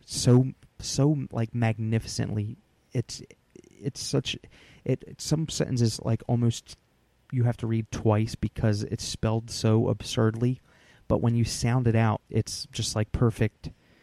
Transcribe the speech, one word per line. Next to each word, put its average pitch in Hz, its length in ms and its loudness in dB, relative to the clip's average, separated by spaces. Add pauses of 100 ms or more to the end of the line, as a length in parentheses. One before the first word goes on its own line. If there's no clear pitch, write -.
so, 131 460 4 (280)
so, 147 380 0 (140)
like, 117 240 -4
magnificently. 110 1040 -2 (340)
It's, - 300 -4 (340)
it's - 460 -10
such, - 340 -2 (480)
it, - 340 -4
some 156 300 -2
sentences, - 560 0
like, 117 240 0
almost 120 500 0 (540)
you 123 140 0
have 120 120 0
to 117 100 -6
read 113 240 -2
twice 107 440 2
because 107 480 0
it's - 220 -6
spelled 113 440 -2
so 110 380 2
absurdly. 113 720 0 (480)
But 104 140 2
when 117 140 2
you 117 100 2
sound 120 420 0
it 110 80 2
out, 110 340 2
it's - 420 -4
just, - 260 -6
like, 107 160 -2
perfect - 560 0 (340)